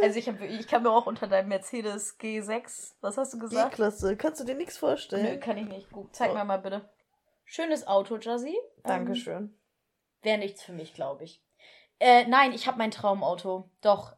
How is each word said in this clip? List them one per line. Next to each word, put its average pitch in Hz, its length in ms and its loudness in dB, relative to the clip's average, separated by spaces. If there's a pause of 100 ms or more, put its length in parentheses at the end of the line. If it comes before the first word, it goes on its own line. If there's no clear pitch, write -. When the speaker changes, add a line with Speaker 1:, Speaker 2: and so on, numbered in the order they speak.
Speaker 1:
Also, 214 160 2
ich - 100 -4
hab, 202 120 -8
ich 214 260 -8
kann 233 160 4
mir 226 80 4
auch 226 160 6
unter 220 200 -4
deinem 196 220 2
Mercedes 208 680 -6
G 220 240 -6
sechs, 220 600 -8
was 202 160 -4
hast 269 160 -4
du 233 60 -10
gesagt? 226 320 0
Speaker 2:
G-Klasse. 208 440 0
Kannst 311 240 -2
du 262 60 -8
dir 262 100 -4
nichts 339 220 -10
vorstellen? 247 580 -2
Speaker 1:
Nö, - 40 -10
kann 214 180 -6
ich 214 100 -8
nicht. 196 240 -16
Gut, 202 240 -18
zeig 233 160 0
Speaker 2:
Oh. 220 40 -2
Speaker 1:
mir 202 100 -4
mal 196 140 -2
bitte. 196 280 -8 (560)
Schönes 320 440 -4
Auto, 233 300 2
Jazzy. 240 380 -4 (220)
Ähm, - 60 -20
Speaker 2:
Dankeschön. 190 760 -4 (600)
Speaker 1:
wär 220 160 2
nichts 196 260 -6
für - 100 -18
mich, 165 200 -12
glaub 139 280 -8
ich. - 220 -20 (560)
Äh, 240 280 10
nein, 262 260 6
ich 240 140 -4
hab 240 100 -2
mein 220 140 0
Traumauto. 190 760 -2 (120)
Doch, 202 360 2